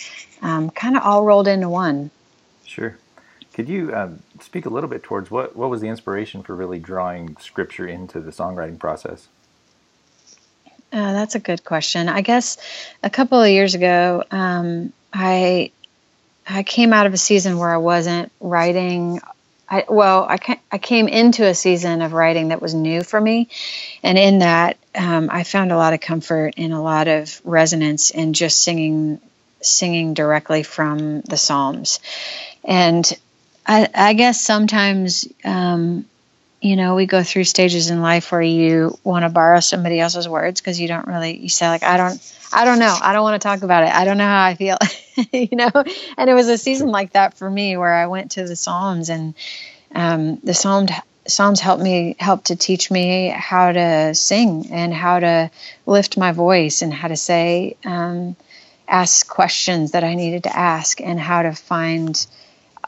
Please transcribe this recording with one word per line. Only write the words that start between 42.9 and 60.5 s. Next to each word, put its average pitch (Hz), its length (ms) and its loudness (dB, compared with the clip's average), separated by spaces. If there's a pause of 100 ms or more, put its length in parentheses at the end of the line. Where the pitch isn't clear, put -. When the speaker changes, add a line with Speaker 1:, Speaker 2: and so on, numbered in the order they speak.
Speaker 1:
I 190 140 0
don't 214 100 2
wanna 214 160 0
talk 202 220 -2
about 180 220 4
it. - 120 2
I 185 120 2
don't 196 100 2
know 202 80 2
how 202 180 4
I 185 120 2
feel," 190 240 -2 (260)
<laughs> - 280 -4
you 247 220 -2
know? 240 160 4 (460)
And 254 140 2
it - 20 8
was 247 160 6
a 233 80 4
season 269 320 -2
like 196 240 -2
that 196 220 4
for 190 160 -8
me 196 260 -2
where 175 160 2
I 170 140 2
went 190 260 -6
to 185 160 -6
the 170 80 -8
Psalms, 175 540 -4
and, 160 240 -6 (600)
um, 160 480 0
the 175 120 -2
Psalm, 196 320 2 (400)
Psalms 202 340 2
helped 190 220 2
me, 180 360 0
helped 190 280 0
to 180 100 -2
teach - 340 -2
me 185 380 0
how 180 420 0
to 160 440 2
sing 196 560 0
and 170 240 -4
how 175 260 0
to 165 300 2 (340)
lift 202 320 2
my 185 160 2
voice 170 480 2
and 170 100 -2
how 151 180 -6
to 160 80 -6
say, 175 680 0
um, 175 500 -6 (540)
ask - 400 2
questions 170 640 0
that 170 140 0
I 170 100 -2
needed 175 300 -4
to - 120 -4